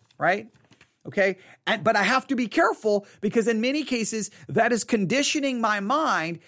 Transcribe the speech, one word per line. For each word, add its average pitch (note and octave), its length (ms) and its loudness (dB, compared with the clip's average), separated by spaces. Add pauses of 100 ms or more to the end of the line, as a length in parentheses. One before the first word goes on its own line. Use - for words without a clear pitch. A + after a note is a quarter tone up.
(180)
right?" G3 300 0 (580)
Okay, F#3+ 300 0 (300)
and, G3+ 180 -2
but A3 120 4
I G3+ 60 4
have B3+ 260 2
to C4+ 80 -2
be A#3+ 120 0
careful B3+ 580 0 (140)
because G#3+ 260 0
in A3+ 140 0
many C4+ 240 -2
cases, A3 460 -4 (180)
that A3+ 240 2
is A3 120 0
conditioning B3+ 760 0
my G#3 200 0
mind G3 680 -2